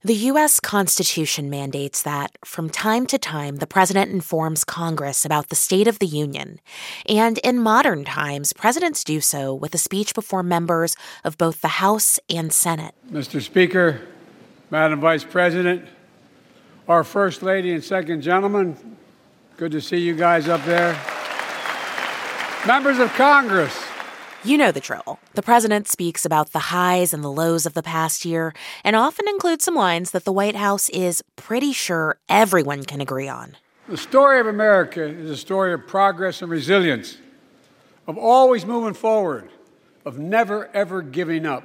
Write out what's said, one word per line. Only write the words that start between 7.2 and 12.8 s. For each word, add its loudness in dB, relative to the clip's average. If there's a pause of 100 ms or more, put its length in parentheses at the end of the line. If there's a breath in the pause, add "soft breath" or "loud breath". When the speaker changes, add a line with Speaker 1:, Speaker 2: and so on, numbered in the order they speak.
Speaker 1:
in 2
modern 4
times, -4
presidents 0
do -2
so -2
with -8
a 0
speech -2
before -4
members 0 (260 loud breath)
of -6
both 0
the -2
House 2 (100)
and -4
Senate. -2 (140)